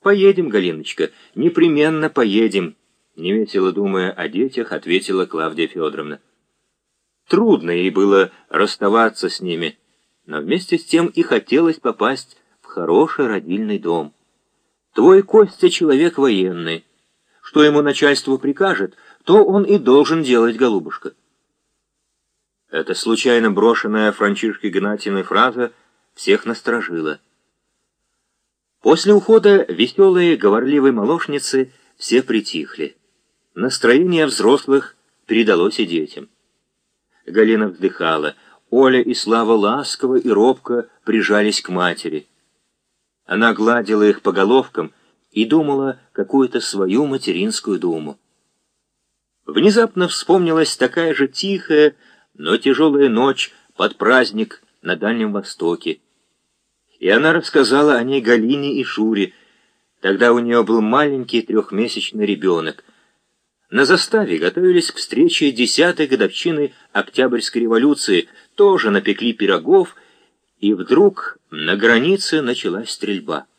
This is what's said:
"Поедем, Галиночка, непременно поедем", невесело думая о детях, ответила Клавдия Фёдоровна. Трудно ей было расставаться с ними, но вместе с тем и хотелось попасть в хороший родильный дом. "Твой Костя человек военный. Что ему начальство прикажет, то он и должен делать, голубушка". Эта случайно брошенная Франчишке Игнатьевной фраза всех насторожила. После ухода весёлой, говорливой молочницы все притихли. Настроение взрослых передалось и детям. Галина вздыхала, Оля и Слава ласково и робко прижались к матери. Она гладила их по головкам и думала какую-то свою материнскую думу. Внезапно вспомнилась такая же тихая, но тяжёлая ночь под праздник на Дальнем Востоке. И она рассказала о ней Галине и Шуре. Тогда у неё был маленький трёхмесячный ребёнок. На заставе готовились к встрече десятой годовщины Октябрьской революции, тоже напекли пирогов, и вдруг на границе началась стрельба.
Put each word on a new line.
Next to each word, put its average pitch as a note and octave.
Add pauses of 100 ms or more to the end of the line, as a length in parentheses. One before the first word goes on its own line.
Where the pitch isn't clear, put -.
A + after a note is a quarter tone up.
"Поедем, G3
Галиночка, E2+ (240)
непременно D#3
поедем", G2+ (420)
невесело F#2+
думая F#2+
о E2+
детях, A#2
ответила F#2
Клавдия D#2+
Фёдоровна. D2+ (1080)
Трудно E3+
ей F2+
было F#2+ (180)
расставаться G#2
с -
ними, E2+ (480)
но D2+
вместе E3
с -
тем E3+
и -
хотелось D#3
попасть A#2+ (240)
в -
хороший A2+
родильный G2+
дом. E2 (800)
"Твой F#3+
Костя G3
человек D#3+
военный. F#2 (580)
Что D3+
ему D3
начальство C#3
прикажет, C#3+ (300)
то G3+
он G3
и G3+
должен C#3+
делать, A#2
голубушка". G#2+ (1600)
Эта -
случайно A2+
брошенная G#2+
Франчишке G#2
Игнатьевной G2
фраза A#2 (420)
всех -
насторожила. F#2+ (1600)
После E3+
ухода G3+
весёлой, F3+
говорливой C3
молочницы B2+ (240)
все B2+
притихли. E2+ (580)
Настроение C#3+
взрослых C3+ (300)
передалось G#2+
и G#2+
детям. D#2 (960)
Галина G#2+
вздыхала, E2 (340)
Оля C3
и A#2+
Слава A2+
ласково B2
и A#2
робко A#2+ (160)
прижались G#2
к -
матери. E2+ (1000)
Она A2
гладила G#2+
их G#2
по G2
головкам F#2+ (380)
и G#2+
думала C#3 (120)
какую-то B2
свою G2
материнскую G#2+
думу. D#2 (1300)
Внезапно F3+
вспомнилась E3+
такая D#3+
же C3+
тихая, D#3+ (400)
но E2
тяжёлая C#3+
ночь B2+ (240)
под G2
праздник A2 (180)
на F2+
Дальнем G#2+
Востоке. F2 (1000)
И D2+
она C#3+
рассказала C#3+
о A#2
ней C3+
Галине A#2+
и -
Шуре. G#2+ (680)
Тогда G2
у A#2
неё A#2+
был A2+
маленький B2
трёхмесячный G#2+
ребёнок. E2 (920)
На C3+
заставе F3+
готовились F3
к -
встрече D#3
десятой D3+
годовщины C#3+ (200)
Октябрьской A#2
революции, A2+ (260)
тоже F#3
напекли G#2+
пирогов, G2+ (640)
и G#2
вдруг D3+ (120)
на D#2
границе C3+
началась G#2+
стрельба. F2+ (120)